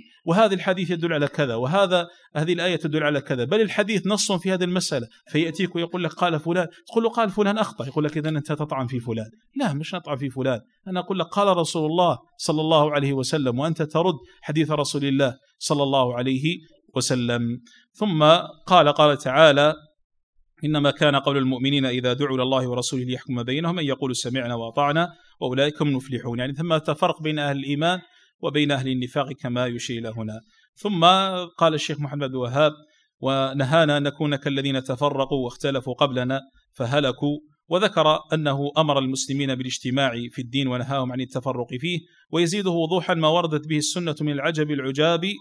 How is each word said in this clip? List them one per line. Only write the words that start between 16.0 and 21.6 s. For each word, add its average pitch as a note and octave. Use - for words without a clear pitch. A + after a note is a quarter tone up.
عليه C3+
وسلم. A#2+
ثم F3
قال، E3
قال D3
تعالى: D3
"إنما D3
كان D3
قول C#3
المؤمنين C3+